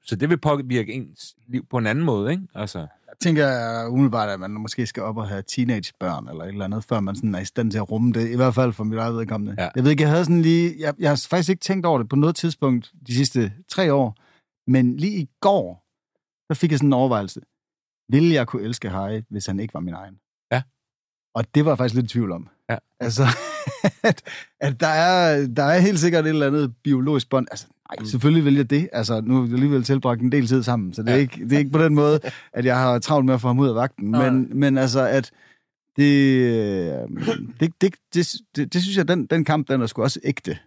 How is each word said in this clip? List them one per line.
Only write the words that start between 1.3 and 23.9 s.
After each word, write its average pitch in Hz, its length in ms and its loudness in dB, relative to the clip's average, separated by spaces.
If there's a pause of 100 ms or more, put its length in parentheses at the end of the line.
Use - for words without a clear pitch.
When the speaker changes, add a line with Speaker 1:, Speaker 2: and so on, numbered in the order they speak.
Speaker 1:
liv 127 200 -6
på 127 120 -4
en 113 80 0
anden 135 180 0
måde, 113 260 0
ikke? 185 240 -6
Altså. 101 240 -10
Speaker 2:
Jeg - 420 -16
tænker 151 260 2 (420)
umiddelbart, 117 400 2
at 98 120 -6
man 95 100 -8
måske 107 360 -6
skal 110 160 -10
op 107 140 -6
og 107 120 -6
have 98 140 -8
teenagebørn 92 840 -4
eller 80 160 -12
et 92 40 -10
eller 98 160 -8
andet, 107 200 -6
før 113 160 -2
man 98 160 -4
sådan 107 180 -2
er 90 60 -6
i 95 40 -8
stand 113 260 -4
til 107 80 -4
at 101 120 -6
rumme 113 220 2
det. 113 180 -2
I 120 60 -4
hvert 123 180 2
fald 127 180 0
for 107 120 -8
mit 110 140 -4
eget 117 160 -4
vedkommende. 107 480 -6
Speaker 1:
Ja. 87 120 -4
Speaker 2:
Jeg 127 100 0
ved 147 60 4
ikke, 151 120 2
jeg 147 80 2
havde 170 140 2
sådan 170 180 4
lige, 170 360 2
jeg, 147 200 -4
jeg 147 120 0
har 143 200 -2
faktisk 175 200 0
ikke 190 100 -2
tænkt 190 260 -2
over 156 120 2
det 110 100 -4
på 143 80 -2
noget 156 200 2
tidspunkt 135 560 -2 (140)
de 120 80 -4
sidste 123 380 0 (160)
tre 175 260 0
år, 127 220 0 (540)
men 127 260 4
lige 196 260 -4
i 131 60 -8 (120)
går, 123 460 0 (640)
der 156 60 -2
fik 156 160 2
jeg 147 80 2
sådan 143 100 4
en 139 40 6
overvejelse. 123 480 0 (720)
Ville 160 220 4
jeg 123 120 2
kunne 110 160 -6
elske 113 260 -6
Harry, 98 400 -4
hvis 101 180 -8
han 98 140 -4
ikke 110 140 -8
var - 60 -10
min 87 140 -8
egen? 95 240 -18 (340)
Speaker 1:
Ja. 127 100 0 (720)
Speaker 2:
Og 113 200 -4
det 151 100 4
var 156 60 2
jeg 127 80 2
faktisk 123 160 0
lidt 123 120 0
i - 20 -6
tvivl 110 240 -4
om. - 160 -12 (220)
Speaker 1:
Ja. 110 80 -4 (220)
Speaker 2:
Altså, 117 220 0 (460)
<laughs> 523 340 -2